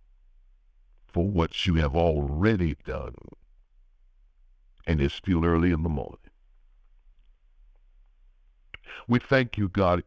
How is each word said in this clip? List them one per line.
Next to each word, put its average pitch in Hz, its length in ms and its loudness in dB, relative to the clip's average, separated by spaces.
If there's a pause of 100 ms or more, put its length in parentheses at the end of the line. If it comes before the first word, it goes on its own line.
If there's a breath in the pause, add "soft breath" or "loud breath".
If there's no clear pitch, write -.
(1120)
for 87 160 0
what 82 380 -2
you 87 80 2
have 73 200 0
already 82 840 0 (100)
done. - 280 -10 (1700)
And 80 140 0
it's 71 140 0
still 85 300 0
early 85 260 4
in 80 120 0
the 82 60 -2
morning. 71 300 -8 (3000 loud breath)
We 120 120 4
thank 131 400 0
you, 101 100 0
God, 90 380 2